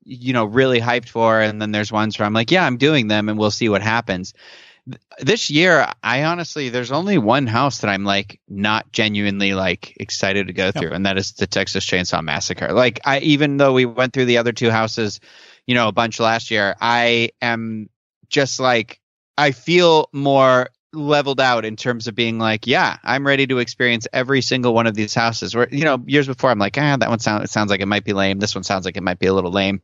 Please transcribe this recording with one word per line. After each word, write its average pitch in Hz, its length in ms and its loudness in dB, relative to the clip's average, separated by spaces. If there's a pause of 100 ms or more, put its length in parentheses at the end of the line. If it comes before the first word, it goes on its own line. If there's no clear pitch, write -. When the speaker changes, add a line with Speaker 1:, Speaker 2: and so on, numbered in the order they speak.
Speaker 1:
you 127 280 -4
know, 120 120 4
really 123 360 2
hyped 120 280 -2
for, 113 320 2
and 107 200 0
then 107 100 -4
there's 107 220 -2
ones 107 260 -2
where 107 80 0
I'm 107 60 -2
like, 113 180 0
"Yeah, 180 140 4
I'm 127 140 0
doing 139 280 2
them, 104 220 0
and 107 100 -2
we'll 107 140 2
see 113 160 -2
what 98 120 2
happens." 104 540 -4 (560)
Th-, - 100 -16 (200)
this 185 300 0
year, 156 360 4 (160)
I 127 220 -2
honestly, 156 440 -4
there's 120 220 -4
only 180 260 0
one 123 300 2
house 123 320 0
that 107 120 -2
I'm, 98 140 -2
like, 101 440 -2
not 104 420 -2
genuinely, 101 640 -2
like, 92 460 -4
excited 98 480 -4
to 92 40 -10
go 92 140 -2
Speaker 2:
Yep. 101 80 -2
Speaker 1:
through, 82 180 -6
and 95 140 -2
that 98 100 0
is 95 160 -6
the - 140 -4
Texas - 400 -4
Chainsaw 90 380 -2
Massacre. 80 480 -6
Like, 120 320 2
I, 139 160 0
even 143 360 2
though 139 180 4
we 127 100 4
went 120 300 -2
through 127 120 2
the 120 120 4
other 117 140 0
two 117 180 0
houses, 110 500 -2 (440)
you 123 120 0
know, 120 100 4
a 104 60 0
bunch 117 260 0
last 113 320 0
year, 101 300 0
I 117 500 2 (100)
am 113 480 -6 (420)
just, 139 280 0
like, 123 420 0 (360)
I 143 160 2
feel 165 600 4
more 135 580 4 (240)
leveled 147 440 0
out 123 280 2
in 110 100 -8
terms 117 320 -6
of 107 60 -8
being 113 240 -2
like, 110 280 -2
"Yeah, 139 380 0
I'm 135 220 -2
ready 139 220 2
to 127 100 -2
experience 120 520 -2
every 131 300 0
single 123 320 0
one 113 140 2
of 110 80 0
these 107 200 -4
houses." 117 400 -2
Where, 120 160 0
you 143 140 -2
know, 131 220 0
years 139 200 2
before, 135 240 0
I'm 110 80 2
like, 101 200 -2
"Ah, 143 180 2
that 117 140 0
one 117 80 0
sound-, 107 260 -2
it - 60 -8
sounds 107 200 0
like 98 120 0
it 98 40 -2
might 104 180 0
be 104 100 -2
lame. 98 240 0
This 101 160 -2
one 95 100 -8
sounds 95 220 -2
like 92 100 -6
it 95 60 -8
might 90 160 -4
be 92 80 -2
a 95 80 4
little 92 160 0
lame." 98 340 0